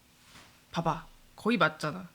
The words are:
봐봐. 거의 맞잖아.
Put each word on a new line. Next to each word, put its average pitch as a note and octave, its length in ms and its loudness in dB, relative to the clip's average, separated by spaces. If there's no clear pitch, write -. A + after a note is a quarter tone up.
봐봐. E3 360 -2
거의 A#3 200 2
맞잖아. D#3+ 580 0